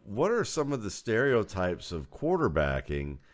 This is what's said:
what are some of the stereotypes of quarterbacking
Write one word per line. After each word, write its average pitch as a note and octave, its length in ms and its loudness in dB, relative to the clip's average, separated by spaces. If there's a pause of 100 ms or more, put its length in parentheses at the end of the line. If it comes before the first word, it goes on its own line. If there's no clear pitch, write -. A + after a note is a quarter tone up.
what B2 240 0
are A#3 160 2
some C#3+ 260 -2
of B2+ 120 -2
the G2+ 80 -4
stereotypes G#2+ 1000 0
of D#2 200 -8
quarterbacking D2 1080 0 (160)